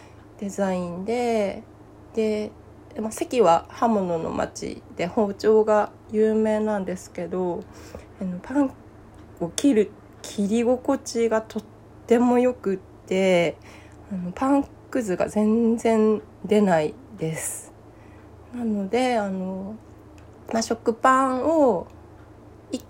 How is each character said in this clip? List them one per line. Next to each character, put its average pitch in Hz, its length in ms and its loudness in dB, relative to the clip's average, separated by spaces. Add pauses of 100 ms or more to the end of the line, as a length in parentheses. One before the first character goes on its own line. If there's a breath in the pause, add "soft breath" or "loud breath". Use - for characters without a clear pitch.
(380 loud breath)
デ 202 100 -8
ザ 190 240 -2
イ 180 160 -4
ン 175 160 -10
で、 226 580 -2 (520)
で、 214 360 -2 (500)
ま 220 80 -4
あ、 - 20 -12
関 262 320 -2
は 170 260 4
刃 - 200 0
物 190 300 0
の 165 120 -6
町 - 520 -8 (140)
で 170 100 -4
包 202 280 -2
丁 214 300 4
が 214 260 2 (200)
有 220 240 2
名 214 260 2
な 214 180 -2
ん 190 60 -6
で 180 120 -6
す - 140 -16
け 170 180 -10
ど、 180 340 -4 (580 loud breath)
あ 202 40 -8
の、 180 180 -6
パ 269 180 -2
ン 269 120 0 (680)
を 170 100 -4
切 277 240 2
る、 208 160 2 (320)
切 - 260 -4
り 233 140 0
心 254 360 0
地 233 300 -2
が 220 140 0
と 220 180 -10
っ - 20 -12 (440)
て 240 120 4
も 247 200 4
よ 247 160 2
く 196 220 -4
っ - 20 -4 (280)
て、 185 500 2 (540 loud breath)
あ 208 40 -8
の、 180 180 -6
パ 269 160 -2
ン 277 160 4 (260)
く 262 120 -2
ず 185 140 -4
が - 120 0
全 220 480 2
然 214 460 2 (220)
出 208 160 2
な 185 200 4
い 151 140 -4 (240)
で 160 180 -4
す。 - 360 -10 (840 loud breath)
な 240 100 -6
の 202 240 -2
で、 247 300 0
あ 202 100 -2
の、 190 480 -8 (760)
ま 226 80 0
あ、 - 20 -2
食 226 320 -2
パ 262 380 2
ン 247 120 -4
を 277 420 2 (840)
一 - 180 -8